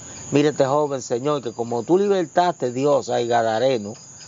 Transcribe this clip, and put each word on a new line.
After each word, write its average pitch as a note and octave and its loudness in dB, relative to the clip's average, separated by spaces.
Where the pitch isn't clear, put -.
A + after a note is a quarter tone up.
Mira D3 4
este C#3 0
joven, C#3 0
Señor, C3 -2
que A2 -8
como A#2 -4
tú D#3+ 2
libertaste, F3+ 0
Dios, C3 2
al A#2+ 0
gadareno, A2+ 2